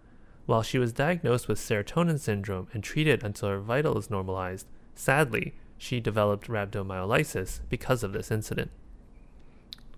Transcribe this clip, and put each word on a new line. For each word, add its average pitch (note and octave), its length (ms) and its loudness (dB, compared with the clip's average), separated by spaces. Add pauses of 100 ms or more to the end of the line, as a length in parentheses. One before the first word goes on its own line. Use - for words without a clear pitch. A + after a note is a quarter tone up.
(460)
While A2+ 160 4
she - 160 0
was A#2+ 160 2
diagnosed C#3 540 2
with G#2 120 0
serotonin D3+ 580 2
syndrome G2+ 540 -2
and G#2+ 100 -4
treated D3+ 400 4
until G#2 280 -2
her G2 100 -2
vitals A#2+ 480 0
normalized, F#2+ 580 -4 (280)
sadly, C3+ 600 2 (240)
she - 220 -2
developed G#2 480 2
rhabdomyolysis G2+ 1200 -2
because B2+ 340 0
of G2 100 -4
this A2 180 -6
incident. A2 400 -2 (1300)